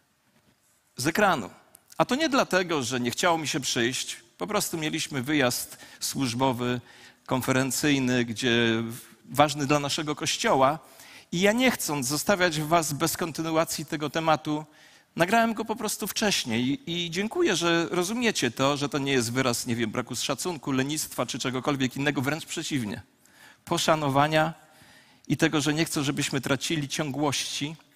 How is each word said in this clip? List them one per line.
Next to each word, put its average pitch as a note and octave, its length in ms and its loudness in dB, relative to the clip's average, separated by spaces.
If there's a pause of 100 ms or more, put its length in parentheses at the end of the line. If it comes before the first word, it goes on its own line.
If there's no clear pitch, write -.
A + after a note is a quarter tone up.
(960)
z B2 100 -2
ekranu. E3+ 420 2 (480)
A - 80 4
to B3+ 100 -2
nie D#4 140 0
dlatego, F#3 540 2
że B2 160 -2
nie A#2+ 120 0
chciało E3+ 260 2
mi D3+ 100 -4
się D#3 120 -2
przyjść. - 580 -2 (200)
Po E3+ 100 -6
prostu G3+ 300 -2
mieliśmy D3+ 460 -4
wyjazd C3+ 540 0 (220)
służbowy, B2 800 0 (440)
konferencyjny, C3 1000 2
gdzie A#2 580 2 (420)
ważny C#3+ 400 2
dla D3 140 4
naszego D3 360 -4
Kościoła. D#3 640 2 (520)
I E3+ 100 0
ja G3+ 100 6
nie B3 200 4
chcąc C#3+ 360 -2
zostawiać D#3+ 540 0
was D3+ 320 2
bez D#3 240 0
kontynuacji D#3+ 680 -2
tego D3+ 240 -6
tematu, D#3 560 0 (500)
nagrałem A3+ 380 2
go A3 120 -6
po G#3+ 100 -4
prostu G#3+ 320 -4
wcześniej. B2 560 0
I, E3 420 -2
i E3 60 -6
dziękuję, G#3+ 440 0
że E3+ 360 2
rozumiecie F3+ 600 0
to, C3+ 260 2
że C#3 120 -2
to D3+ 80 -2
nie C#3 140 -2
jest A#2+ 200 2
wyraz, B2+ 360 0
nie A#2 80 -2
wiem, A2+ 160 -2
braku B2 240 -6
szacunku, D3 560 -4
lenistwa C3+ 540 -2
czy B2 140 -6
czegokolwiek C3 560 -2
innego. C#3+ 260 0
Wręcz D3 240 -4
przeciwnie. B2 560 -6 (640)
Poszanowania D#3 880 2 (720)
i D3 100 0
tego, D#3 240 2
że D3 120 2
nie D#3+ 120 0
chcę, D#3 180 -2
żebyśmy C#3+ 380 -2
tracili C#3 460 -2
ciągłości, C#3+ 880 -4 (200)